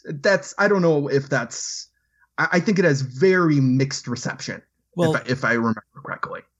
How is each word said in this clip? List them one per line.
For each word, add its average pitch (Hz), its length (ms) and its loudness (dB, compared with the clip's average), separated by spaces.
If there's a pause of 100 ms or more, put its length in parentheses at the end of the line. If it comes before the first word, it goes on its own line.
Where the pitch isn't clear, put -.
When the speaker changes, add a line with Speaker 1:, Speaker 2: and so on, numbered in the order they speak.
Speaker 1:
That's, 185 540 0
I 202 80 4
don't 202 160 4
know 151 260 2
if 139 200 0
that's, - 600 -6 (500)
I, 151 160 0
I 185 60 4
think 190 200 0
it 185 40 4
has 139 180 4
very 151 580 2
mixed 135 480 0
reception, - 520 -8 (360)
Speaker 2:
Well, 160 180 2
Speaker 1:
if - 80 -2
I, - 80 -6
if 143 140 -4
I 113 80 2
remember 117 320 0 (100)
correctly. - 460 -10 (200)